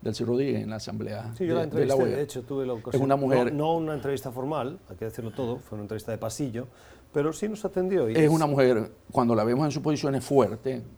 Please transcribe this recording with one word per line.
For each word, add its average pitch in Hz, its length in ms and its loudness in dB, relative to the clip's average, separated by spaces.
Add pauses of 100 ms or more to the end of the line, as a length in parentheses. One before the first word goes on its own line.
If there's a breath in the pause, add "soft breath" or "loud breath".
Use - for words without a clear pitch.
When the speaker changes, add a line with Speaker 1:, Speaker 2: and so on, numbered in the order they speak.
Speaker 1:
Delcy 113 220 -4
Rodríguez, 120 400 0
en 104 80 -6
la 110 60 -8
asamblea 107 600 -8
Speaker 2:
Sí, 185 80 -4
yo 165 80 0
Speaker 1:
de, - 0 -
Speaker 2:
la 170 140 2
Speaker 1:
de 139 180 2
la 135 80 2
Speaker 2:
entrevisté, 135 100 4
Speaker 1:
oea. 110 140 0
Speaker 2:
de 143 60 0
hecho, 127 180 -8
tuve 135 240 -4
la 127 80 -2
Speaker 1:
Es 117 60 -6
Speaker 2:
ocasión. 127 240 0
Speaker 1:
una 139 120 4
mujer 131 380 2
Speaker 2:
No, 147 120 0
no 165 120 2
una 160 160 -2
entrevista 135 380 -4
formal, 139 480 -4 (100)
hay 98 60 -14
que 110 100 -8
decirlo 113 260 -8
todo, 123 280 -4
fue - 160 -14
una 104 80 -8
entrevista 104 280 -8
de 107 60 -6
pasillo, 120 500 -6 (460 loud breath)
pero 147 180 0
sí 208 160 -4
nos 214 160 -8
atendió 185 460 0
y 113 40 -2
Speaker 1:
Es 156 60 2
Speaker 2:
es 151 100 8
Speaker 1:
una 156 180 4
mujer, 127 440 4 (200)
cuando 117 240 4
la 107 80 4
vemos 123 220 2
en 147 60 0
su 139 100 -4
posición, 147 340 0
es 120 80 -2
fuerte 123 580 2 (160)